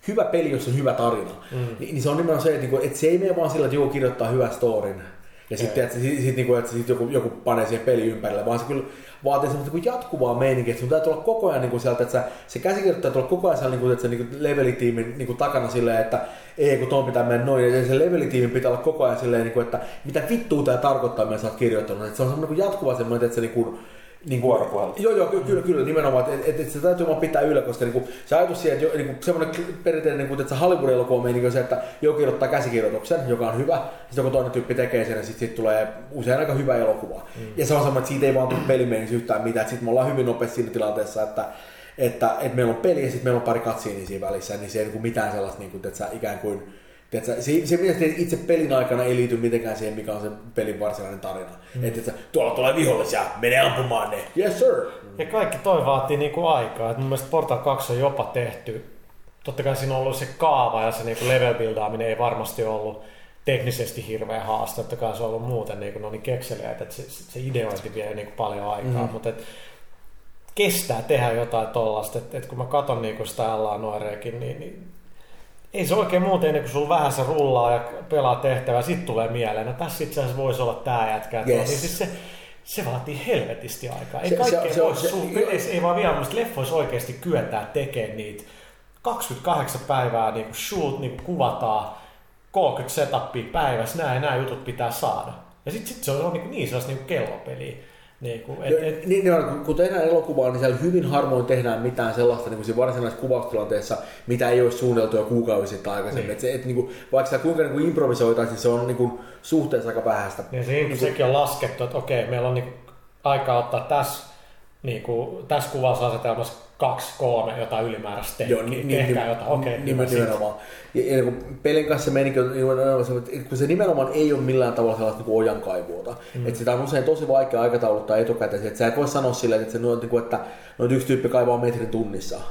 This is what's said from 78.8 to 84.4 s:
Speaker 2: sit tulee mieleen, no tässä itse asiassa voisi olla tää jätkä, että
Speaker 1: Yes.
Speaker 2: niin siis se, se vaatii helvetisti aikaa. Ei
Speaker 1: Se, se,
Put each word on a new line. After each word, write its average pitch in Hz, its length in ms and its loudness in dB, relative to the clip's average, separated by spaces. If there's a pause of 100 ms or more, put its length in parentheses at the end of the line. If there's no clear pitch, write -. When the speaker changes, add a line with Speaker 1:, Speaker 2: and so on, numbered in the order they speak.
Speaker 2:
sit 131 240 -2
tulee 113 240 0
mieleen, 110 380 -2
no 127 60 -6
tässä 165 300 -6
itse 147 180 -4
asiassa 127 220 -2
voisi 127 180 0
olla 117 220 -2
tää 113 280 0
jätkä, 110 280 -4
että 123 120 0
Speaker 1:
Yes. - 180 4
Speaker 2:
niin 143 100 0
siis - 180 -4
se, 180 100 -2 (560)
se - 220 -6
vaatii 127 420 -6
helvetisti 120 600 -4
aikaa. - 320 -8
Ei 180 80 -2
Speaker 1:
Se, 175 60 4
se, - 60 2 (100)